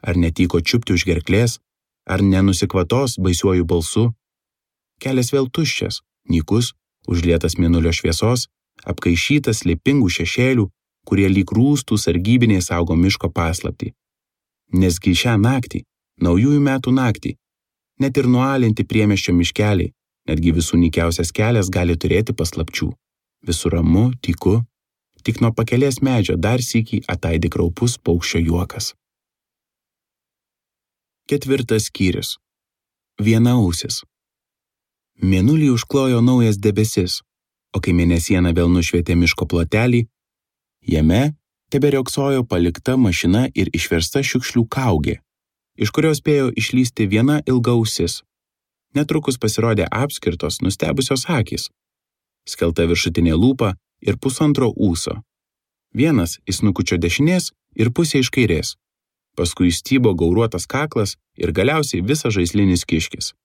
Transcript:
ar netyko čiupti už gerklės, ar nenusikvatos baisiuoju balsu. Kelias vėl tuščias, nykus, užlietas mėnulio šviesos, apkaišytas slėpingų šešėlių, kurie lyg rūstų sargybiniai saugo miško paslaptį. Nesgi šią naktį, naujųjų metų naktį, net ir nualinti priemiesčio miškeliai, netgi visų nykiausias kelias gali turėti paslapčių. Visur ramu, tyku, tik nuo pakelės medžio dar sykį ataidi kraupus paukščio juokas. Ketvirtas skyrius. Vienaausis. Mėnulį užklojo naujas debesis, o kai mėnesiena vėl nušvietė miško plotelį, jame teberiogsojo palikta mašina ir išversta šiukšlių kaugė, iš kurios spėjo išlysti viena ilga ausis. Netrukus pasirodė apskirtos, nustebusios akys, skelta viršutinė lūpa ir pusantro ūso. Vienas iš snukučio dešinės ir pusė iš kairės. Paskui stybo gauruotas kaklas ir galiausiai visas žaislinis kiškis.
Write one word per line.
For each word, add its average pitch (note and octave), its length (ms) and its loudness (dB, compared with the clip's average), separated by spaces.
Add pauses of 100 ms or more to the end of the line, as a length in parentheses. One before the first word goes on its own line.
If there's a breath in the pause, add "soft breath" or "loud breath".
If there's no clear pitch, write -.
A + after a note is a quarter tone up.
ar F2 160 0
netyko E2+ 400 0
čiupti A#2 340 -2
už F2 140 -2
gerklės, F#2+ 500 0 (480)
ar F#2+ 160 -2
nenusikvatos G2 960 0
baisiuoju F#2 460 2
balsu. F2+ 460 0 (920)
Kelias C3 320 -2
vėl C3+ 160 0
tuščias, - 540 -4 (260)
nykus, F#2+ 460 0 (340)
užlietas E2+ 480 0
mėnulio E2 360 2
šviesos, G#2+ 560 -2 (360)
apkaišytas A2 800 0
slėpingų G2+ 480 2
šešėlių, A#2+ 560 0 (400)
kurie G2 200 4
lyg F#2+ 240 2
rūstų B2 480 2
sargybiniai G2+ 640 2
saugo E2+ 320 -2
miško F#2 360 0
paslaptį. E2+ 600 -4 (800)
Nesgi F#2 420 2
šią A#2 240 0
naktį, B2 440 0 (400)
naujųjų A#2 360 4
metų C3+ 360 0
naktį, C3 380 -2 (680)
net C3+ 180 0
ir C3 100 2
nualinti B2+ 560 2
priemiesčio G2+ 520 0
miškeliai, F2+ 560 0 (360)
netgi D#2+ 280 0
visų E2+ 240 2
nykiausias E2+ 520 0
kelias G#2+ 380 0
gali F2 260 0
turėti G2 400 0
paslapčių. - 520 -4 (560)
Visur E2+ 320 -2
ramu, F2+ 340 4 (140)
tyku, A#2 380 0 (640)
tik A2+ 160 -4
nuo A#2 120 2
pakelės B2+ 520 0
medžio G#2 320 0
dar A2+ 280 0
sykį A2+ 440 -4
ataidi E2 440 -2
kraupus F2 480 -2
paukščio E2+ 440 -2
juokas. F2 480 -4 (2250)
Ketvirtas C3 600 -2
skyrius. - 460 -2 (840)
Vienaausis. A2+ 840 2 (1160)
Mėnulį A2+ 520 2
užklojo B2+ 480 0
naujas A#2 400 4
debesis, G#2 640 0 (520)
o F#2+ 60 -2
kai F2 160 0
mėnesiena E2+ 560 2
vėl E2+ 160 2
nušvietė F2 480 2
miško E2+ 320 0
plotelį, G#2+ 540 0 (840)
jame E2 360 2 (500)
teberiogsojo C#3 720 0
palikta F#2 560 -2
mašina G2+ 540 2
ir - 180 -2
išversta E2+ 480 -2
šiukšlių B2 480 -2
kaugė, F#2 480 -2 (600)
iš A2+ 180 -4
kurios D#3 240 0
spėjo C#3+ 320 0
išlysti B2 560 -2
viena C3 400 2
ilga B2 240 0
ausis. A2 480 -2 (760)
Netrukus D3 460 0
pasirodė A2 500 0
apskirtos, F2+ 680 -4
nustebusios G2+ 680 -2
akys, - 440 -4 (760)
skelta E2 380 -2
viršutinė E2+ 500 0
lūpa A2+ 380 2 (320)
ir G#2+ 160 -2
pusantro C3+ 500 0
ūso. G2 520 -4 (720)
Vienas A#2+ 520 0
iš - 140 -6
snukučio G2 400 0
dešinės D3 520 0 (220)
ir A2 160 0
pusė D#3 320 0
iš B2 80 -2
kairės. F2 440 0 (600)
Paskui - 400 0
stybo B2 400 0
gauruotas F2 560 0
kaklas C3 460 -4 (180)
ir - 160 -4
galiausiai G#2 560 -2
visas B2 300 -2
žaislinis F#2 500 0
kiškis. - 460 -6 (120)